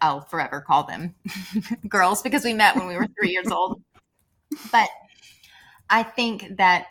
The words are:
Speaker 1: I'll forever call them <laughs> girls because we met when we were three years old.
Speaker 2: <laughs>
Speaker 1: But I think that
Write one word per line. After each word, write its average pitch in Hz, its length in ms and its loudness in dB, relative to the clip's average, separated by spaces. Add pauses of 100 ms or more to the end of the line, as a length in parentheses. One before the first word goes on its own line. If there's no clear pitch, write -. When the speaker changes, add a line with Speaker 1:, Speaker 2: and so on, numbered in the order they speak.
Speaker 1:
I'll 147 220 0
forever 143 380 -6
call 143 240 2
them 165 300 -10 (360)
<laughs> 208 380 -6
girls 196 340 2
because 254 220 -2
we 233 80 -2
met 214 240 4
when 185 100 -4
we 180 100 -8
were 233 120 -2 (100)
three 196 120 0
years 185 200 -2
old. 185 360 -2
Speaker 2:
<laughs> - 840 -18
Speaker 1:
But 226 180 4 (1040)
I 226 120 4
think 220 540 -6
that 180 340 4